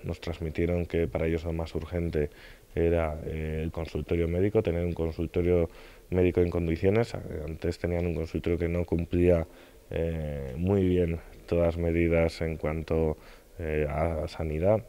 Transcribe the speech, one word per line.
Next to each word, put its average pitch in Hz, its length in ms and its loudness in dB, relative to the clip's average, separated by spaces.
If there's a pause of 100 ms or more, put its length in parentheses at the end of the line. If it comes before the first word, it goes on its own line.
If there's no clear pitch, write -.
nos - 160 -6
transmitieron 85 640 -2
que 82 220 0
para 80 200 -2
ellos 82 180 -2
lo 82 100 -4
más 82 200 -6
urgente 80 540 -2 (460)
era, 82 500 2
eh, 78 400 -6
el 82 80 -4
consultorio 82 560 -2
médico, 98 340 2
tener 85 220 0
un 87 80 -2
consultorio 82 760 0 (400)
médico 90 320 4
en 87 80 2
condiciones. 90 640 0
Antes 82 640 -6
tenían 87 280 -2
un 85 80 -2
consultorio 82 440 -2
que 85 100 0
no 87 160 0
cumplía, 85 640 4 (440)
eh, 76 680 -4
muy 95 280 4
bien 87 320 2 (280)
todas 85 180 2
las 85 140 2
medidas 82 640 2
en 80 160 -4
cuanto, 80 580 0 (420)
eh, 78 320 -2
a 78 380 -2
sanidad. 85 600 0